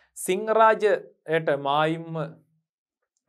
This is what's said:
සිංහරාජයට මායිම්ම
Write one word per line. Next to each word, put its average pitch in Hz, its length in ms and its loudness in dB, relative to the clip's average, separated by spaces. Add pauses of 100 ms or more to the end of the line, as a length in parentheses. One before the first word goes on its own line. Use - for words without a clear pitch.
(180)
සිංහරාජයට 202 1400 0
මායිම්ම 156 600 -2 (1120)